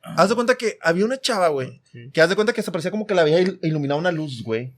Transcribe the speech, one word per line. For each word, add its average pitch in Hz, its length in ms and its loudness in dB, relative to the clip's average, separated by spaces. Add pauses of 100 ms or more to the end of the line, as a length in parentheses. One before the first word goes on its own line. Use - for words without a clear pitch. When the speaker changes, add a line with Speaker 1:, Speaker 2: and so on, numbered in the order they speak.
Speaker 1:
Haz 175 260 2
de 226 80 0
cuenta 240 180 2
que 233 280 -4
había 170 220 2
una 262 160 -2
chava, 190 280 2
güey, 135 200 -2 (200)
Speaker 2:
Ok. 123 240 -20
Speaker 1:
que 160 80 0
haz 165 80 6
de 190 80 0
cuenta 214 160 0
que 226 100 -4
se - 80 -4
parecía 175 220 -4
como 214 140 -4
que 208 80 -2
la 175 80 4
había 156 180 4
il-, 185 220 0
iluminado 147 360 -2
una 175 140 0
luz, 143 320 -8
güey. 120 340 -4